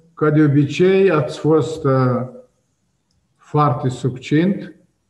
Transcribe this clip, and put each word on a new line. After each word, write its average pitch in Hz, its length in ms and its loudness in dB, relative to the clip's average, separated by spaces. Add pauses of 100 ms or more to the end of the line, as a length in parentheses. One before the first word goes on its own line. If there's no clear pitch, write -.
(140)
ca 151 160 0
de 151 120 4
obicei, 180 680 2
ați 151 280 -2
fost, 156 460 0
uh, 127 440 0 (1080)
foarte 147 520 -2
succint, - 880 -4 (340)